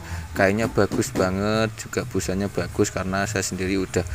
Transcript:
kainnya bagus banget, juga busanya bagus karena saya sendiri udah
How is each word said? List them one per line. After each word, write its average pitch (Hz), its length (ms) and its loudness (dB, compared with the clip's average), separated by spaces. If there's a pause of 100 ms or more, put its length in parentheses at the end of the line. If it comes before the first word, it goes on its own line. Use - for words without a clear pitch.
(360)
kainnya 104 320 4
bagus - 480 2
banget, 104 640 2
juga - 240 -4
busanya 95 480 -2
bagus 92 400 0
karena 92 360 -2
saya 101 160 -2
sendiri 95 360 -2
udah 92 240 0 (120)